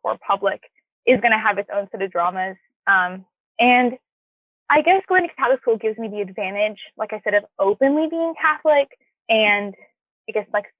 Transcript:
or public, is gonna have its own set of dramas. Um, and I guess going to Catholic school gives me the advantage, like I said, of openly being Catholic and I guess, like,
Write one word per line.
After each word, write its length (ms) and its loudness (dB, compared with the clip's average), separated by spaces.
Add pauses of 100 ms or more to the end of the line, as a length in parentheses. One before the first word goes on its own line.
or 140 -6
public, 420 -2 (460)
is 160 4
gonna 160 2
have 180 0
its 160 -6
own 180 -6
set 120 -8
of 100 -4
dramas. 460 -4 (280)
Um, 380 0 (340)
and 360 4 (760)
I 140 4
guess 260 2
going 180 2
to 80 -12
Catholic 280 0
school 160 0
gives 200 -4
me 100 -8
the 120 -8
advantage, 580 -4 (200)
like 160 -6
I 100 -10
said, 80 -4
of 120 2 (140)
openly 520 2
being 280 -4
Catholic 500 2 (420)
and 440 0 (540)
I 40 -12
guess, 200 -4
like, 140 -2 (140)